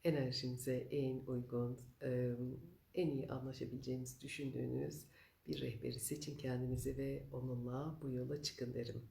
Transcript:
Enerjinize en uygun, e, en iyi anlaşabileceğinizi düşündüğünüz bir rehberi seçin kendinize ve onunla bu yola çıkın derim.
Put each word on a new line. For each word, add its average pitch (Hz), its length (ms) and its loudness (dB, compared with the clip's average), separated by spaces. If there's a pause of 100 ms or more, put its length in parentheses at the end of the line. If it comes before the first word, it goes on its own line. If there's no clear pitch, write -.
Enerjinize 127 720 2
en 131 500 0
uygun, 123 540 0 (220)
e, 123 300 4 (640)
en 175 160 6
iyi 135 200 0
anlaşabileceğinizi 127 920 -2
düşündüğünüz 135 840 0 (420)
bir - 140 0
rehberi 123 380 -2
seçin - 380 -2
kendinize 127 600 0
ve 139 340 0
onunla 127 720 -2
bu 139 80 -2
yola 127 340 0
çıkın 123 300 -2
derim. 120 380 -2